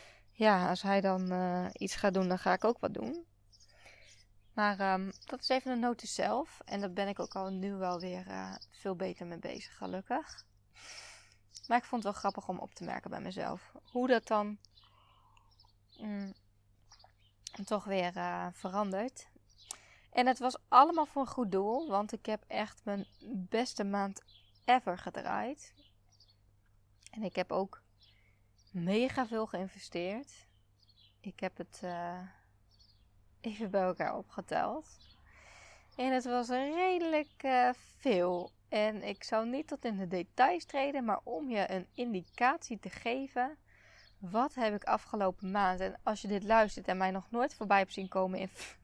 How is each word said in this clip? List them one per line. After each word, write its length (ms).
ja, 360
als 140
hij 180
dan, 300
eh, 420
iets 240
gaat 180
doen, 140
dan 100
ga 140
ik 120
ook 140
wat 160
doen. 300
Maar, 260
ehm, 320
dat 160
is 80
even 240
een 80
noot 180
to 80
self. 580
En 160
daar 120
ben 160
ik 100
ook 160
al 160
nu 240
wel 260
weer, 260
eh, 280
veel 260
beter 300
mee 120
bezig, 380
gelukkig. 680
Maar 80
ik 60
vond 180
het 100
wel 80
grappig 280
om 100
op 160
te 100
merken 260
bij 100
mezelf. 520
Hoe 180
dat 180
dan, 320
mm, 360
toch 200
weer, 320
eh, 360
verandert. 760
En 160
het 120
was 200
allemaal 380
voor 160
een 60
goed 240
doel. 360
Want 240
ik 140
heb 200
echt 380
mijn 220
beste 560
maand 380
ever 340
gedraaid. 760
En 120
ik 140
heb 160
ook 300
mega 560
veel 200
geïnvesteerd. 1000
Ik 200
heb 160
het, 260
eh, 380
even 300
bij 120
elkaar 340
opgeteld. 840
En 160
het 120
was 240
redelijk, 920
eh, 280
veel. 560
En 340
ik 220
zou 220
niet 220
tot 160
in 120
de 120
details 560
treden, 400
maar 200
om 260
je 200
een 240
indicatie 840
te 120
geven, 680
wat 340
heb 200
ik 100
afgelopen 640
maand? 300
En 220
als 200
je 60
dit 140
luistert 460
en 80
mij 140
nog 200
nooit 240
voorbij 240
hebt 140
zien 160
komen 300
in, 120